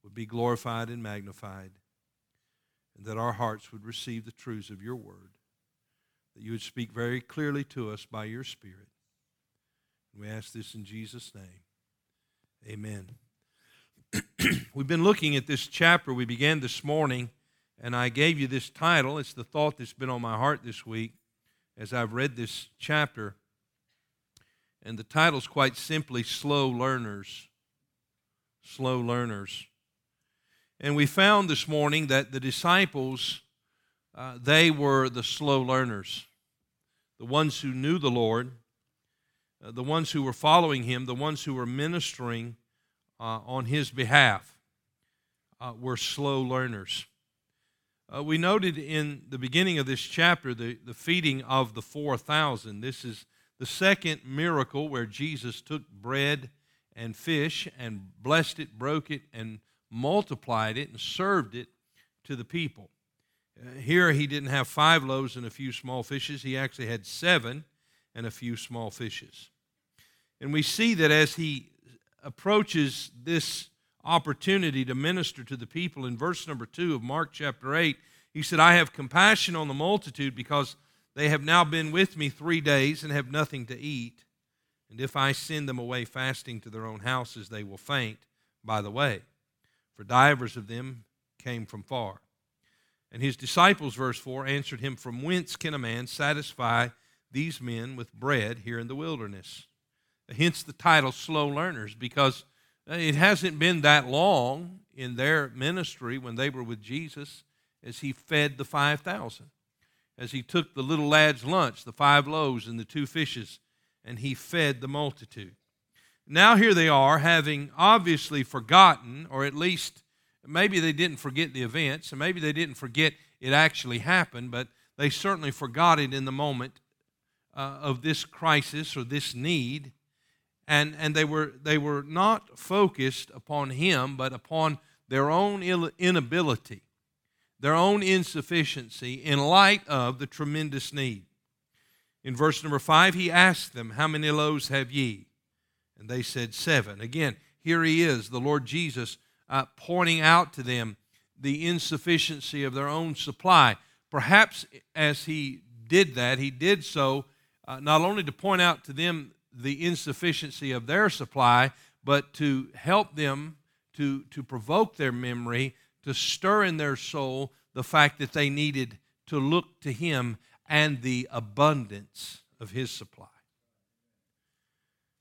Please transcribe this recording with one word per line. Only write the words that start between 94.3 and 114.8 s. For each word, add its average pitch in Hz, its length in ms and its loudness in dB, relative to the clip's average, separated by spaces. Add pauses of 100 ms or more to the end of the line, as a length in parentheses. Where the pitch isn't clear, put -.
answered 139 340 -6
him, 131 160 -6
"From 123 260 -12
whence 175 320 -4
can 156 200 -6
a 139 40 -6
man 120 280 -6
satisfy 127 840 -2 (420)
these 143 300 -6
men 120 340 -8
with 120 200 -12
bread 117 460 -2
here 117 180 -8
in 117 100 -8
the 131 80 -10
wilderness?" 113 720 -10 (680)
Hence 160 280 0
the 143 100 -16
title 151 400 6
Slow 151 360 -2
Learners, 143 460 -6
because 127 500 0 (420)
it 156 280 -2
hasn't 170 440 2
been 165 240 2
that 147 240 6
long 160 720 0 (140)
in 123 220 -8
their 139 340 2
ministry 131 640 -6
when 123 200 -10
they 135 120 -2
were 131 140 -8
with 113 200 -10
Jesus 143 640 -14 (380)
as 117 180 -16
he 135 120 -6
fed 147 440 0
the 135 80 -8
five 147 360 0
thousand, 180 500 -10 (640)
as 123 160 -14
he 131 100 -6
took 165 320 -2
the 135 80 -6
little 147 260 0
lad's 151 360 6
lunch, 151 400 0
the 117 80 -14
five 143 340 6
loaves 139 400 -2
and 117 140 -10
the 110 60 -12
two 147 200 -4
fishes, 135 520 -6 (460)
and 117 140 -14
he 131 160 -6
fed 143 460 -2